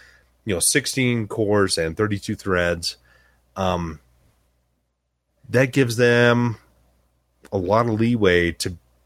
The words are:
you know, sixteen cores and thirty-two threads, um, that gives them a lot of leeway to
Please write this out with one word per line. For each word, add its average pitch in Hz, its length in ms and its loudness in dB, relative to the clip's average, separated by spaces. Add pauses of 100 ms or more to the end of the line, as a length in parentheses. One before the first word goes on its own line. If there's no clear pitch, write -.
(440)
you 104 100 -4
know, 85 60 -4
sixteen 120 680 -2
cores 101 500 0
and 82 180 -2
thirty-two 104 380 -4
threads, 87 640 -2 (580)
um, 87 460 -4 (1500)
that 123 240 0
gives 120 240 0
them 120 600 4 (960)
a 101 60 -2
lot 104 280 2
of 113 60 -2
leeway 104 580 2
to 87 260 -8 (300)